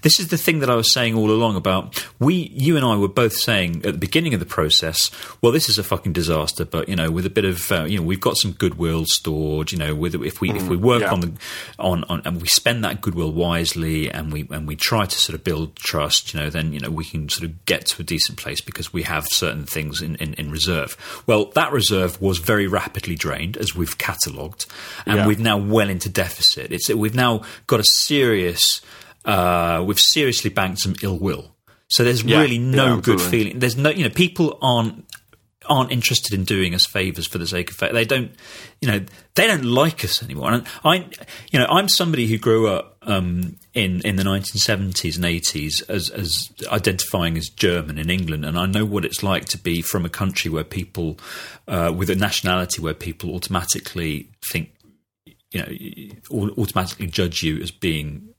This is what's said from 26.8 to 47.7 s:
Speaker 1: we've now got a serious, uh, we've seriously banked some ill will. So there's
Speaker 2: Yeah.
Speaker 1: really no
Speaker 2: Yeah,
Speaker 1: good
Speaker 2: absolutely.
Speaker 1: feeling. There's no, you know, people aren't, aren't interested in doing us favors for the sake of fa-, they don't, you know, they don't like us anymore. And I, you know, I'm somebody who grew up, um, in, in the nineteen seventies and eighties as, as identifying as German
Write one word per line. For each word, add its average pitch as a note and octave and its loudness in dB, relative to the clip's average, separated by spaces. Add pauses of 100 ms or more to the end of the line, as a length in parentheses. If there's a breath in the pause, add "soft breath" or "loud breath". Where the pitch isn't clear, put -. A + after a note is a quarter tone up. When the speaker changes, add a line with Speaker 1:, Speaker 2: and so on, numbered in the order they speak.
Speaker 1:
we've G#2+ 2
now A#2+ 4 (240 loud breath)
got A2+ 4
a G2+ -2
serious, A2 4 (440 loud breath)
uh, F2 2
we've G2 0
seriously C3 4
banked G2 -2
some F#2+ -2
ill F#2+ -2
will. - -4 (320 soft breath)
So - 4
there's A#2+ 4
Speaker 2:
Yeah. B2 6
Speaker 1:
really B2+ 4
no C3 4 (120)
Speaker 2:
Yeah, G#2+ 0
Speaker 1:
good A2 4
Speaker 2:
absolutely. F2+ 2
Speaker 1:
feeling. G#2 -6
There's B2 0
no, C#3+ 2
you F3 0
know, A2 2
people F3 2
aren't, A#2+ 2 (600)
aren't C3 4
interested A#2+ 0
in F#2+ 0
doing F#2 0
us F#2 4
favors F#2 -4
for - -8
the E2+ -6
sake F2 -4
of F#2 -16
fa-, - 0
they A#2 2
don't, B2+ 0 (500 loud breath)
you C3 0
know, G2+ 0 (300 soft breath)
they F#3+ 4
don't E3+ 2
like C3 4
us - -2
anymore. C#2 -2
And A#2+ 0 (180 loud breath)
I, F3 4 (440 loud breath)
you D#3 4
know, - 6
I'm F#3+ 4
somebody D#3 2
who A2 0
grew A2 4
up, - -2
um, F2+ -2 (180)
in, F#2+ 0
in G2+ 0
the F#2+ 0
nineteen G2 -2
seventies F#2 -2
and F2 -2
eighties E2 -2
as, F#2+ -4
as - -4 (200)
identifying F#2 0
as D#2+ -6
German E2 0